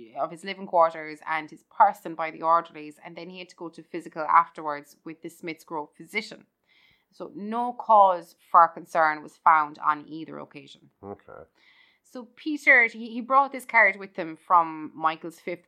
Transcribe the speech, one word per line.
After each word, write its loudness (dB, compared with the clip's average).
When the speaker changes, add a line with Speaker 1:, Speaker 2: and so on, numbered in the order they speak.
Speaker 1:
of -6
his -18
living -12
quarters 0
and -6
his -20
person 0
by -8
the -16
orderlies, -2
and -18
then -16
he -18
had -18
to -20
go -14
to -20
physical -10
afterwards 0
with -16
the -12
Smiths -14
Grove -12
physician. -14
So -16
no -8
cause 4
for 8
concern -2
was -20
found 2
on -2
either -14
occasion. -20
Speaker 2:
Okay. -18
Speaker 1:
So -18
Peter, 2
he, -8
he -8
brought 2
this -12
card 4
with -18
him -10
from 0
Michael's -6
fifth -12